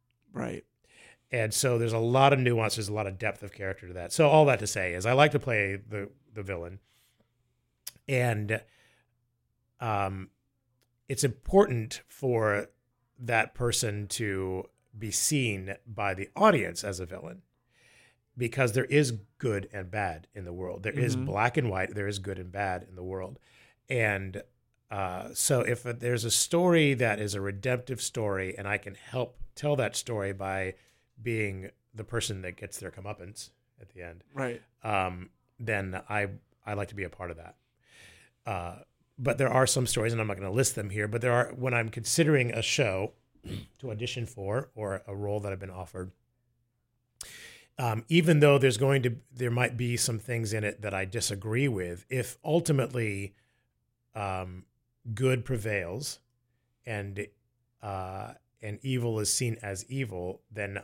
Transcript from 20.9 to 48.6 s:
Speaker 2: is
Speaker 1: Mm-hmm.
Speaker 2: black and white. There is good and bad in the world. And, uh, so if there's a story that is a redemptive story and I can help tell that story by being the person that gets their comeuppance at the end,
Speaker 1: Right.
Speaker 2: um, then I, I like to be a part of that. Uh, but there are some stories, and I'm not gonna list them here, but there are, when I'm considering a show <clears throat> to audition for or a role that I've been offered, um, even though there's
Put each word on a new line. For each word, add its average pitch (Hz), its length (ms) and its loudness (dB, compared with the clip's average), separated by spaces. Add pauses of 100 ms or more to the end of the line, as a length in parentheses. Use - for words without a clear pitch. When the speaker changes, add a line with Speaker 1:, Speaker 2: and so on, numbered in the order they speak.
Speaker 2:
is 123 180 2
Speaker 1:
Mm-hmm. 127 100 -2
Speaker 2:
black 107 300 2
and 127 140 2
white. 92 240 0
There 101 140 -2
is 104 100 -4
good 95 200 -6
and 90 120 -10
bad 92 380 -4
in 92 80 -20
the 90 80 -10
world. 92 340 -8 (500)
And, 101 540 0 (480)
uh, 92 420 -4
so - 280 2
if 117 240 0
there's 120 400 -2
a 117 60 0
story 170 640 4
that 113 260 2
is 104 140 -2
a 98 60 -4
redemptive 120 600 -2
story 95 560 -2
and 98 100 -8
I 101 120 0
can 98 160 -8
help - 440 -6 (160)
tell 147 220 0
that 117 200 0
story 101 360 -2
by 95 420 -4 (480)
being 104 480 -2 (240)
the 107 100 -10
person 107 380 -4
that 90 140 -10
gets - 220 -14
their 92 120 -10
comeuppance 98 600 -14 (300)
at 95 100 -20
the 90 120 -18
end, 85 220 -16 (100)
Speaker 1:
Right. 131 260 -6 (220)
Speaker 2:
um, 92 480 -2 (300)
then 98 480 -2
I, 104 200 0 (380)
I 107 80 -4
like 101 140 -4
to - 80 -16
be 98 80 -4
a 87 60 -6
part 90 200 -10
of 80 80 -10
that. 82 160 -18 (880)
Uh, 87 320 -6 (420)
but 127 200 0
there 131 100 2
are 127 180 6
some 127 200 2
stories, 117 260 0
and 113 80 0
I'm 110 80 0
not 98 80 -4
gonna 95 140 -4
list 120 240 2
them 104 160 -4
here, 104 180 -2
but 113 140 -2
there 123 100 4
are, 120 220 4
when 127 180 -2
I'm 117 160 0
considering 127 640 2
a 113 80 0
show 107 520 2 (320)
<clears throat> 98 340 -10
to 127 120 -10
audition 113 360 -4
for 104 480 -4
or 98 320 -4
a 101 100 -10
role 104 240 -2
that 101 120 -4
I've 95 60 -8
been 95 120 -12
offered, 92 400 -10 (1700)
um, 113 300 0
even 165 320 6
though 143 180 10
there's 123 180 6